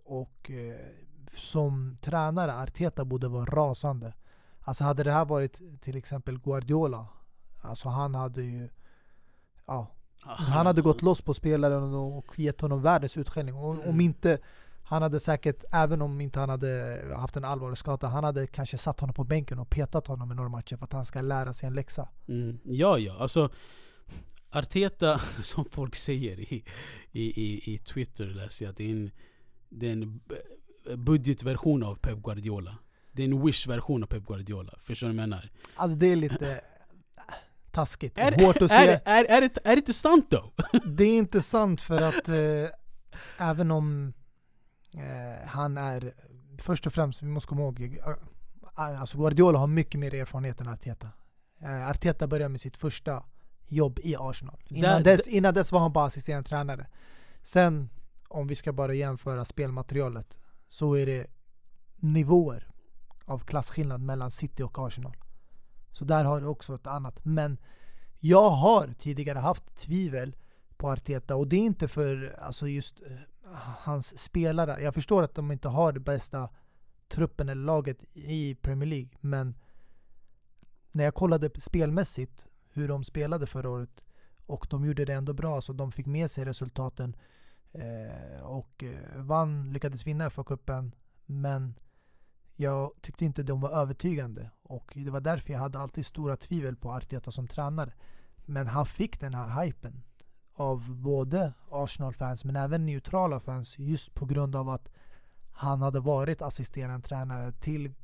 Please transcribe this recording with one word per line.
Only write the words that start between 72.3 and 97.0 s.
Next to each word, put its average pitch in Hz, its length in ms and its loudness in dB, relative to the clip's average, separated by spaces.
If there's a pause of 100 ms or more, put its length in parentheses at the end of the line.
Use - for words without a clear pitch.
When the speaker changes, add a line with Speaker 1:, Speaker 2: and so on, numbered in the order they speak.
Speaker 1:
alltså, 143 260 -6
just, 143 340 -6
eh, 143 580 -16
hans 131 580 -6
spelare. 160 640 2
Jag 143 120 0
förstår 175 280 6
att 151 120 0
de 147 180 -4
inte 143 160 -4
har 151 240 4
det 135 80 -6
bästa 135 480 -4 (600)
truppen 151 400 0
eller 135 160 -4
laget 147 480 0
i 147 420 -4
Premier 135 360 -2
League, 131 200 -6 (100)
men 135 340 -2 (1400)
när 151 120 0
jag 147 100 2
kollade 165 360 2 (100)
spelmässigt 156 840 -2 (240)
hur 147 180 -4
de 139 160 -4
spelade 151 420 -4
förra 127 240 -6
året, 123 340 -10 (420)
och - 240 -8
de 143 140 -2
gjorde 147 200 0
det 139 100 -2
ändå 135 180 -4
bra, 143 280 -4
så 135 120 -8
de 131 200 -6
fick 135 140 -10
med 151 240 -2
sig 135 140 -4
resultaten, 127 720 -6 (560)
eh, 110 680 -12
och, 135 420 -12
eh, 131 380 -14
vann, 147 500 0
lyckades 139 340 -6
vinna 156 200 -2
F - 120 -6
A-cupen, 131 540 -6 (340)
men 139 480 -4 (800)
jag 139 340 -2 (100)
tyckte - 240 -6
inte 151 180 -2
de 135 180 -4
var 139 100 -2
övertygande, 135 800 -4 (120)
och - 320 -14
det 139 160 -8
var 135 100 -4
därför 147 320 -2
jag 127 80 -4
hade 139 180 -6
alltid 139 280 -8
stora 143 300 -4
tvivel 139 400 -6
på 120 160 -10
Arteta 127 380 -8